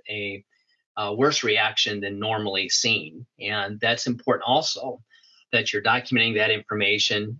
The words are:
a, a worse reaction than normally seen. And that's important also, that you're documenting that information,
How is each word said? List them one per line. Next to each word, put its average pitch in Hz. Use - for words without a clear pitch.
a, 101
a 104
worse 139
reaction 110
than 101
normally 104
seen. 101
And 104
that's 117
important 117
also, 131
that 110
you're 104
documenting 117
that 107
information, 107